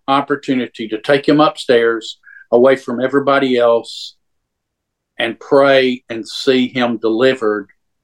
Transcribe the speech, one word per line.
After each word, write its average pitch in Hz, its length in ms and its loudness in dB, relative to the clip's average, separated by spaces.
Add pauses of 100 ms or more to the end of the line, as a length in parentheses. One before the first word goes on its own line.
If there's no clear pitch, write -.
opportunity 135 840 -4
to 107 120 -6
take 143 260 0
him 147 120 4
upstairs 117 800 0 (320)
away 127 240 4
from 127 240 -6
everybody 135 580 0
else 117 580 -2 (1000)
and 113 220 -6
pray 135 680 2
and 113 180 -10
see 127 400 0
him 123 300 -4
delivered 110 720 -2 (340)